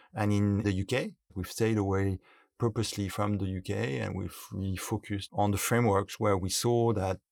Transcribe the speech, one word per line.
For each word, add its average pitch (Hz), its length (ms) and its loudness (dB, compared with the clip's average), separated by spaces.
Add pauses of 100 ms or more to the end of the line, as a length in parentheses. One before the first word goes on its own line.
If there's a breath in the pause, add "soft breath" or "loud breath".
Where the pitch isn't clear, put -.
(140 loud breath)
And 104 200 2
in 101 300 4
the 101 100 2
U 95 120 0
K, 151 280 -2 (200)
we've 92 160 -6
stayed 113 280 2
away 98 420 2 (380 soft breath)
purposely 110 520 -2
from 104 280 -2
the 98 80 -2
U 95 160 -4
K, 113 380 -4
and 101 160 -4
we've 95 220 -6 (140)
really 95 260 -4
focused 104 560 -6
on 104 180 2
the 98 60 2
frameworks 110 640 2
where 101 180 2
we 90 120 -2
saw 117 440 2
that 95 260 -2 (120)